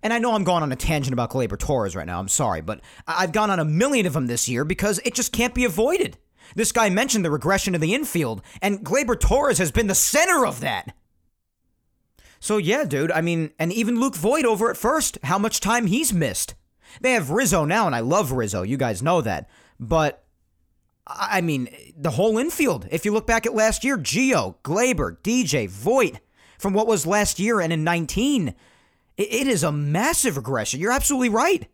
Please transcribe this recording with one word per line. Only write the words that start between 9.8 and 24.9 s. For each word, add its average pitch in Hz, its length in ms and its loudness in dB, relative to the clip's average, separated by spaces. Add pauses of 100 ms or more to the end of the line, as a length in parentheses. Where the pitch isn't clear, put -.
the 190 80 0
center 320 500 4
of 135 140 -6
that. 101 340 -6 (1400)
So - 200 -2
yeah, 214 260 2
dude, 147 260 -2
I 165 100 2
mean, 165 380 -2
and 165 140 -2
even 226 260 0
Luke 262 160 0
Voit 240 300 2
over 220 260 2
at - 60 -6
first, 285 480 0
how 180 160 0
much 214 180 -2
time 226 300 0
he's 262 240 0
missed. 147 420 -2 (460)
They 254 140 2
have 156 160 0
Rizzo 190 340 2
now, 196 220 2
and 135 100 0
I 117 40 0
love 147 300 2
Rizzo, 107 320 -2
you 113 140 -2
guys 117 260 -2
know 165 200 2
that. 92 280 -4 (300)
But, 147 440 0 (840)
I 202 320 -2
mean, 143 280 -2 (280)
the 147 160 -4
whole 214 260 2
infield, 247 500 0
if - 160 -4
you 208 80 0
look 214 140 0
back 226 200 2
at 226 80 -2
last 220 280 2
year, 262 160 0
Gio, 160 640 0
Gleyber, 160 640 0